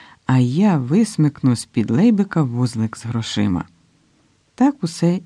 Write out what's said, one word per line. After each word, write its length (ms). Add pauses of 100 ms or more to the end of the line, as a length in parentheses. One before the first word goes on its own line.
(260)
а 120
я 400
висмикну 800
з-під 340
лейбика 520
вузлик 540
з 80
грошима. 600 (920)
Так 300
усе 420